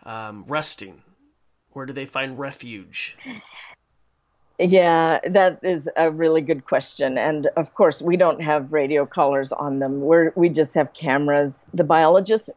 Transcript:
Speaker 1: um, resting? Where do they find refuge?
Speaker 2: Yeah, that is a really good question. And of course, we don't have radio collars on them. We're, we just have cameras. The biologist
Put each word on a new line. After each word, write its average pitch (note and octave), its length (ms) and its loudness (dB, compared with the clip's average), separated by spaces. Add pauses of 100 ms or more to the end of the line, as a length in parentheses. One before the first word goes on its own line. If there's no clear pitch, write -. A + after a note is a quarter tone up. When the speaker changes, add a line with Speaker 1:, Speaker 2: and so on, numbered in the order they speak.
Speaker 1:
um, G#2+ 420 -14
resting? G#2+ 560 -8 (680)
Where C3+ 140 -12
do C#3 60 -12
they C3+ 140 -10
find C3+ 320 -6
refuge? B2+ 800 -12 (1400)
Speaker 2:
Yeah, E3+ 640 4
that F#3 380 2
is E3 320 -4
a D#3+ 160 2
really D#3+ 300 2
good C#3+ 260 -4
question. C3 500 -4
And D3 300 -2 (100)
of D#3+ 180 -4
course, E3 280 2
we F3 140 0
don't E3 260 2
have D3+ 300 -2
radio C#3+ 340 0
collars C#3 460 -2
on C#3 260 -6
them. C#3 220 -4
We're, E3 340 4
we F3 140 4
just D3+ 260 0
have D3+ 200 0
cameras. C#3+ 800 -2
The F3 120 0
biologist F3+ 720 4